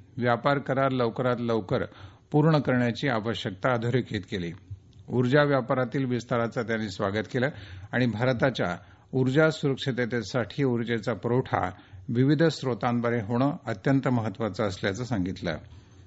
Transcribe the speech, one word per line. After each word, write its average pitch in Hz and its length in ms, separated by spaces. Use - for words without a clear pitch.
व्यापार 120 420
करार 135 320
लवकरात 123 480
लवकर 113 460
पूर्ण 151 260
करण्याची 123 500
आवश्यकता 113 640
अधोरेखित 117 480
केली. 87 220
ऊर्जा 127 340
व्यापारातील 135 600
विस्ताराचं 120 580
त्यांनी 110 260
स्वागत 101 440
केलं 127 160
आणि 123 140
भारताच्या 113 680
ऊर्जा 135 380
सुरक्षिततेसाठी 123 1120
ऊर्जेचा 117 480
पुरवठा 104 580
विविध 139 360
स्रोतांद्वारे 120 760
होणं 120 300
अत्यंत 135 420
महत्त्वाचं 110 560
असल्याचं 98 400
सांगितलं. 90 520